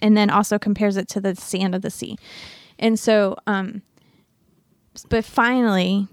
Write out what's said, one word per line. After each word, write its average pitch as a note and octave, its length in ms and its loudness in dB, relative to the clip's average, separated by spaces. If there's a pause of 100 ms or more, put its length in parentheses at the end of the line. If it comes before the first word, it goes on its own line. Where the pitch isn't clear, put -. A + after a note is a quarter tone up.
and G#3+ 140 6
then G#3 140 4
also G#3 280 2
compares G3+ 380 0
it - 140 -4
to G#3 100 -8
the F#3+ 160 -2
sand F#3 400 -4
of F#3+ 60 -6
the - 80 -6
sea. - 260 -10 (640)
And A3+ 180 2
so, G#3 380 2 (100)
um, G3 360 -4 (1300)
but A3+ 160 0
finally, G3+ 880 0